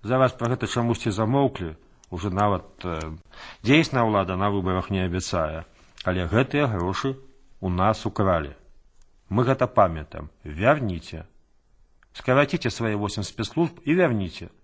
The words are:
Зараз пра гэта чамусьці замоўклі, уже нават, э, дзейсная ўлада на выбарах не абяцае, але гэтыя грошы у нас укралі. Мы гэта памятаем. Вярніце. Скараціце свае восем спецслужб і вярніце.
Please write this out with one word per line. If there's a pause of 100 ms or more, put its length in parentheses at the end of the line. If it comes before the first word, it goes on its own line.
Зараз
пра
гэта
чамусьці
замоўклі, (320)
уже
нават, (180)
э, (640)
дзейсная
ўлада
на
выбарах
не
абяцае, (400)
але
гэтыя
грошы (440)
у
нас
укралі. (760)
Мы
гэта
памятаем. (160)
Вярніце. (880)
Скараціце
свае
восем
спецслужб
і
вярніце. (140)